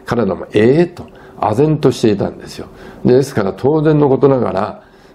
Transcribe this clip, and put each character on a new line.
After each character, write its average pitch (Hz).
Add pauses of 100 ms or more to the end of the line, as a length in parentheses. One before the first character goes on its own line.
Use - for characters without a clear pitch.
彼 113
ら 92
も 87
「え 123
え」 175
と、 - (360)
唖 107
然 151
と 143
し -
て 110
い 101
た 95
ん 80
で -
す -
よ。 - (380)
で、 123
で 135
す 139
か -
ら 98
当 151
然 151
の 147
こ 131
と 139
な 135
が 104
ら、 98 (320)